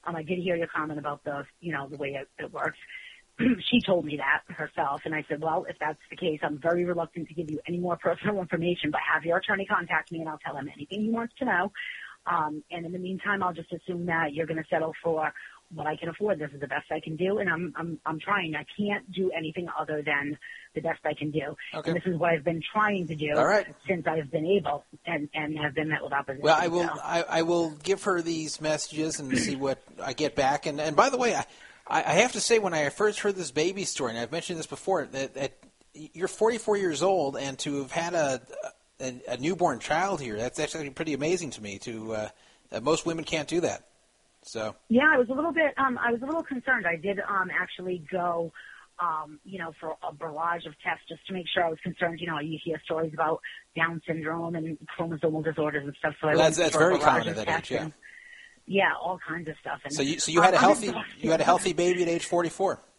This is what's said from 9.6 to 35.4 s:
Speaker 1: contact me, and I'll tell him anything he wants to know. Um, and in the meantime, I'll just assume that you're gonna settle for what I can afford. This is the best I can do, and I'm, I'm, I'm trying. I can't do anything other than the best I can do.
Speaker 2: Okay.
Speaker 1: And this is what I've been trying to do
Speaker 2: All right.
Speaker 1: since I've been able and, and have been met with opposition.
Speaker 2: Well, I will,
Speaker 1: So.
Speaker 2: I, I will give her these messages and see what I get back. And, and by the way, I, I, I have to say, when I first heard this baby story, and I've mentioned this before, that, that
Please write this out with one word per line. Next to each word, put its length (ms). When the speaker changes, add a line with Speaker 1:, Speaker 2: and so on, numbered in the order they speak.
Speaker 1:
contact 460
me, 100
and 80
I'll 100
tell 160
him 180
anything 300
he 80
wants 280
to 60
know. 260
Um, 460
and 140
in 80
the 40
meantime, 460
I'll 100
just 180
assume 360
that 260
you're 140
gonna 240
settle 220
for 280
what 140
I 120
can 120
afford. 300
This 120
is 100
the 60
best 240
I 80
can 160
do, 220
and 100
I'm, 280
I'm, 320
I'm 120
trying. 360
I 100
can't 360
do 260
anything 300
other 240
than 340
the 80
best 240
I 80
can 160
do. 260
Speaker 2:
Okay. 160
Speaker 1:
And 40
this 120
is 100
what 140
I've 120
been 200
trying 340
to 80
do 200
Speaker 2:
All 100
right. 220
Speaker 1:
since 200
I've 240
been 160
able 360
and, 300
and 240
have 160
been 140
met 120
with 120
opposition. 300
Speaker 2:
Well, 160
I 100
will, 180
Speaker 1:
So. 160
Speaker 2:
I, 260
I 140
will 280
give 200
her 180
these 400
messages 580
and 180
see 200
what 220
I 120
get 220
back. 300
And, 140
and 160
by 140
the 80
way, 180
I, 100
I, 140
I 180
have 120
to 80
say, 180
when 140
I 160
first 300
heard 160
this 160
baby 320
story, 280
and 80
I've 120
mentioned 280
this 80
before, 400
that, 280
that 180